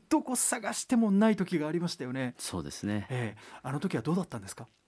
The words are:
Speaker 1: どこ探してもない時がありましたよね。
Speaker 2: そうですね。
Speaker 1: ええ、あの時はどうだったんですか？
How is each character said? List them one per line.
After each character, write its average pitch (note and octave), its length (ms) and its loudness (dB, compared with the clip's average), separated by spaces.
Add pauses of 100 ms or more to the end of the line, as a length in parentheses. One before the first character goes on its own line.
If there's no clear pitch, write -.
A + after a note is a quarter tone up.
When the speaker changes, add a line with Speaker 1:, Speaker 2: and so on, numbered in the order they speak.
Speaker 1:
ど D4+ 140 4
こ B3+ 120 -4
探 A#3+ 380 0
し - 140 -6
て C4 100 2
も A3+ 140 4
な G3+ 180 6
い G#3+ 80 6
時 F#3 220 0
が D3 100 0
あ D#3 40 -2
り E3+ 80 0
ま F3 80 -2
し - 80 -6
た C3+ 80 -6
よ B2+ 100 -6
ね。 B2+ 240 -4
Speaker 2:
そ - 220 -4
う D2 40 -6
で C#2+ 60 -6
す - 160 -6
ね。 G#2 240 -2
Speaker 1:
え A#2 260 -4
え、 - 260 -20
あ C3 100 -6
の C#3+ 80 -4
時 F3 160 -2
は A#2 60 -2
ど D3+ 100 0
う F3 40 2
だ F#3 60 0
っ - 40 -4
た B2 120 -10
ん - 20 -8
で G2 80 -14
す - 80 -10
か？ A#2 100 -14 (220)